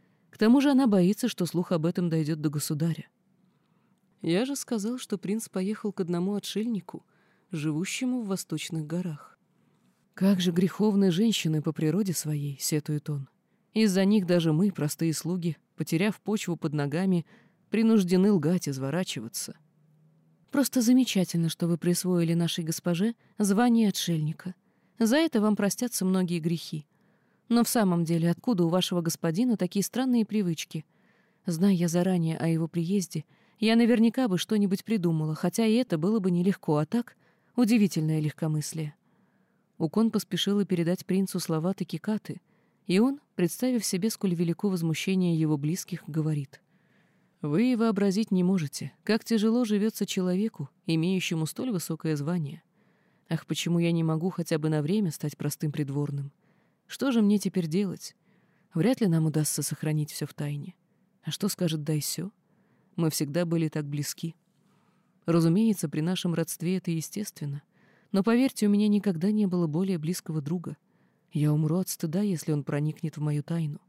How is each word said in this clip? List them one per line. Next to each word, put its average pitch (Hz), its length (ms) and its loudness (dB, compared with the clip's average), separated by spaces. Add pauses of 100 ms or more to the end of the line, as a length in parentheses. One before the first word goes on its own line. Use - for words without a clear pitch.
(280)
К - 80 -20
тому 233 220 6
же 285 120 4
она 262 160 4
боится, 202 420 4
что - 160 -4
слух 170 260 -2
об 165 140 0
этом 175 240 -2
дойдёт 160 320 -2
до 151 80 0
государя». 151 580 -4 (1120)
«Я 175 220 0
же 269 140 -4
сказал, 233 400 -4
что 208 200 -8
принц 214 300 -6
поехал 196 460 -6
к - 80 -4
одному 175 340 -2
отшельнику, 208 720 -6 (460)
живущему 175 720 -4
в 208 60 -6
восточных 160 580 -6
горах». 160 540 -8 (720)
«Как 190 280 4
же 175 100 2
греховны 196 580 4
женщины 165 520 2
по 156 100 -2
природе 170 400 0
своей», 143 480 -4
сетует 151 500 -2
он. 139 200 -6 (440)
«Из-за 196 300 4
них 202 220 4
даже 170 260 4
мы, 190 220 2
простые 156 400 -2
слуги, 170 420 -4 (220)
потеряв 170 420 -2
почву 190 380 -4
под 147 160 -4
ногами, 160 520 0 (440)
принуждены 208 640 4
лгать, 165 340 0
изворачиваться». 135 880 -6 (960)
«Просто 254 300 2
замечательно, 214 640 4
что 165 200 -2
вы 170 100 2
присвоили 175 560 0
нашей 170 320 0
госпоже 175 500 -2 (220)
звание 220 500 4
отшельника. 165 640 -2 (460)
За 226 160 4
это 311 240 2
вам 208 160 4
простятся 208 480 -2
многие 185 360 0
грехи. 160 460 -4 (600)
Но 233 160 4
в - 60 0
самом 180 340 2
деле, 165 260 2
откуда 175 360 0
у - 20 4
вашего 175 320 0
господина 170 560 0
такие 185 260 -2
странные 240 440 0
привычки? 175 600 -4 (600)
Зная 180 260 2
я 175 160 4
заранее 175 500 0
о 165 120 -2
его 165 180 0
приезде, 175 560 -4 (360)
я 220 160 4
наверняка 233 540 4
бы 180 80 2
что-нибудь 202 480 0
придумала, 160 500 0
хотя 202 300 -2
и 220 80 4
это 233 240 0
было 202 220 0
бы 185 120 0
нелегко, 175 460 0
а 151 80 0
так — - 320 -4 (400)
удивительное 175 640 2
легкомыслие». 151 760 -4 (800)
Укон 208 340 0
поспешила 202 520 -2
передать 175 420 -2
принцу 185 360 -2
слова 165 320 -2
Такикаты, - 640 -6 (480)
и 185 120 2
он, 277 200 2 (160)
представив 233 480 0
себе, 180 260 -2
сколь 180 240 -2
велико 170 360 -2
возмущение 175 680 0
его 156 200 2
близких, 156 500 -6
говорит: 151 540 -4 (800)
«Вы 202 320 2
и - 20 2
вообразить 208 560 2
не 180 120 2
можете, 170 500 -2 (100)
как 220 220 0
тяжело 226 400 2
живётся 208 400 -2
человеку, 185 640 -2 (160)
имеющему 165 600 0
столь 254 260 -6
высокое 160 440 -4
звание. 151 480 -6 (640)
Ах, - 180 -4
почему 170 340 -2
я 170 120 2
не 165 120 2
могу 160 260 0
хотя 170 280 -2
бы 156 120 -2
на 151 120 2
время 180 300 0
стать - 240 -6
простым 147 380 -6
придворным? 143 580 -4 (560)
Что - 240 -2
же 233 100 4
мне 208 180 4
теперь 180 280 -2
делать? 170 480 -4 (580)
Вряд 208 280 2
ли 208 60 4
нам 165 180 4
удастся 156 380 0
сохранить 151 480 -4
всё - 140 -8
в - 80 -8
тайне. 147 420 -8 (480)
А 156 80 -8
что 196 180 -4
скажет 160 340 -2
Дайсё? 156 480 -4 (640)
Мы 165 160 0
всегда 156 340 -2
были 165 240 0
так 151 160 -6
близки. 147 500 -6 (880)
Разумеется, 170 640 4
при 151 140 -4
нашем 175 320 -2
родстве 165 420 -2
это 180 160 -4
естественно, 156 680 -8 (500)
но, 196 120 2
поверьте, 240 440 2
у - 20 4
меня 208 200 4
никогда 196 420 2
не 214 140 2
было 175 220 2
более 180 300 -2
близкого 156 440 -4
друга. 160 340 -6 (560)
Я 151 220 2
умру 156 240 2
от 185 100 -2
стыда, 175 360 -4
если 175 280 -2
он 147 140 -2
проникнет 151 500 -4
в 147 60 -8
мою 147 200 -2
тайну. 160 480 -6